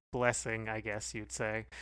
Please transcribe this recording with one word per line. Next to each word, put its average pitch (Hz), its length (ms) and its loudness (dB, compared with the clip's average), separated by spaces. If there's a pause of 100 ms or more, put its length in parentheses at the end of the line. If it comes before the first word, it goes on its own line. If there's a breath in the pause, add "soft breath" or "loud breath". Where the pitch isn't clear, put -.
(120)
blessing, 120 560 2
I 110 120 0
guess 110 320 -4
you'd 107 200 -6
say, 110 340 0 (160 loud breath)